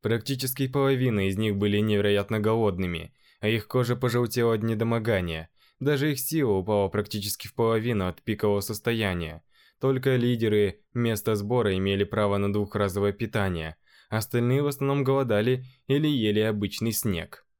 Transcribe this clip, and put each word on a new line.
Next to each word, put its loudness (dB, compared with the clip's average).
Практически -2
половина 2
из -2
них 0
были 2
невероятно 2
голодными, 0
а -2
их 0
кожа 0
пожелтела 0
от -2
недомогания. -2
Даже 0
их -4
сила 0
упала 2
практически -6
в -18
половину 0
от -6
пикового 0
состояния. -4
Только 2
лидеры 2
места 0
сбора 0
имели 0
право 0
на 0
двухразовое 0
питание. -4
Остальные 0
в 0
основном -2
голодали 2
или 2
ели 2
обычный -2
снег. -4